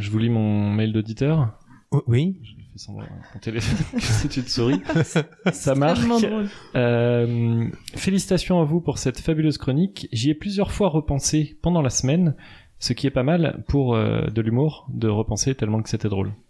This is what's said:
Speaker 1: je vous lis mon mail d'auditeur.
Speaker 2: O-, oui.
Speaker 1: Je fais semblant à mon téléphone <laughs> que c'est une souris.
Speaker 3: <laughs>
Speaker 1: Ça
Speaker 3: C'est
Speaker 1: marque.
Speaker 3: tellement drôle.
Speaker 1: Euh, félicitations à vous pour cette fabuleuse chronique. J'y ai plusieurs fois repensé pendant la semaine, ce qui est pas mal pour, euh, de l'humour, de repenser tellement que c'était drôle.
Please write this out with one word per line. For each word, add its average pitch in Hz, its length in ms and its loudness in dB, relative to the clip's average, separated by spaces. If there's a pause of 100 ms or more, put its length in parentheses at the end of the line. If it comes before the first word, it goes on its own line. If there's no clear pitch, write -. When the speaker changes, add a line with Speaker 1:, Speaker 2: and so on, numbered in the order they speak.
Speaker 1:
je 101 80 -4
vous 110 100 0
lis 117 100 2
mon 107 420 2
mail 110 220 2
d'auditeur. 113 640 0 (340)
Speaker 2:
O-, 139 160 2
oui. 156 340 2
Speaker 1:
Je - 100 -18 (220)
fais - 60 -18
semblant 101 260 -14
à - 300 -18
mon - 40 -16
téléphone 117 380 -2 (100)
<laughs> - 120 -14
que - 40 -2
c'est 117 340 0
une 123 100 -4
souris. 127 400 0
Speaker 3:
<laughs> 165 160 2
Speaker 1:
Ça - 200 -2 (280)
Speaker 3:
C'est 135 240 0
Speaker 1:
marque. 151 240 2
Speaker 3:
tellement 233 200 2
drôle. 208 280 0 (280)
Speaker 1:
Euh, 120 920 2 (280)
félicitations 190 680 0
à 156 40 4
vous 165 160 0
pour - 160 -4
cette - 220 -2
fabuleuse 156 400 0
chronique. 165 520 -2
J'y 123 200 0
ai - 20 4
plusieurs 196 380 -4
fois 196 180 2
repensé 151 720 0
pendant 170 220 2
la 123 80 0
semaine, 160 440 2 (440)
ce - 140 -2
qui - 120 -4
est 135 60 0
pas 131 100 0
mal 156 460 0
pour, 131 280 2
euh, 110 320 2
de 113 140 -2
l'humour, 120 500 0
de 113 160 -2
repenser 107 460 0
tellement 110 300 -2
que - 60 -16
c'était 110 200 -2
drôle. 98 200 -2 (200)